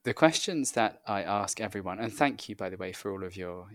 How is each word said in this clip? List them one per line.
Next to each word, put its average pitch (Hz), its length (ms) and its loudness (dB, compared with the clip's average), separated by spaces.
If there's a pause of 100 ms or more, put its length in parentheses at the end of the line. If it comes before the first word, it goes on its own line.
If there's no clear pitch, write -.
the 120 100 0
questions 160 600 4
that 113 320 2
I 101 180 0
ask 101 380 0
everyone, 98 380 -4
and 117 120 -4
thank 139 380 0
you, 104 60 -6
by 95 140 -4
the 92 80 -10
way, 92 160 -6
for - 180 -4
all 95 120 -4
of 90 140 -8
your, 90 380 -8